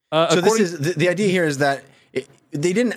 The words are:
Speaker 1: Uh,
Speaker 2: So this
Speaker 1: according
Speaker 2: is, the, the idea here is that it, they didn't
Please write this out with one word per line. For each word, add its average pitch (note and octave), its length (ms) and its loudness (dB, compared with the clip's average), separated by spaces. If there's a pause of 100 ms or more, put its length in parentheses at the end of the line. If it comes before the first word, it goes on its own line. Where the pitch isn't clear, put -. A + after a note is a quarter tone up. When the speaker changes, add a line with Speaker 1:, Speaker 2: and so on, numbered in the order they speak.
(100)
Speaker 1:
Uh, D#3+ 180 2
Speaker 2:
So E3 80 2
this F3 80 2
Speaker 1:
according A3 220 4
Speaker 2:
is, E3+ 120 -8
the, D3 140 -2
the E3 160 0
idea F#3 200 0
here F3+ 160 0
is C#3+ 140 -2
that C#3 260 -2 (280)
it, - 160 -8 (220)
they E3+ 240 -2
didn't A3 220 0